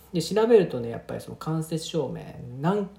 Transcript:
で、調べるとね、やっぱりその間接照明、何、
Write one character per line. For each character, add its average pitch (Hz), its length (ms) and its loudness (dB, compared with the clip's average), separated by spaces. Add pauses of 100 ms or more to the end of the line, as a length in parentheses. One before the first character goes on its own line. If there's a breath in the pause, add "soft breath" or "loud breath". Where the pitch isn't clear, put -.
(120)
で、 170 100 -2
調 214 240 2
べ 233 100 8
る 180 120 8
と 127 100 -4
ね、 117 120 -4
や 117 80 -8
っ - 80 -16
ぱ - 80 -8
り - 60 -8
そ - 100 -16
の - 60 -12
間 160 280 -4
接 160 140 -6
照 151 300 -4
明、 156 140 -8 (380)
何、 196 280 0 (100)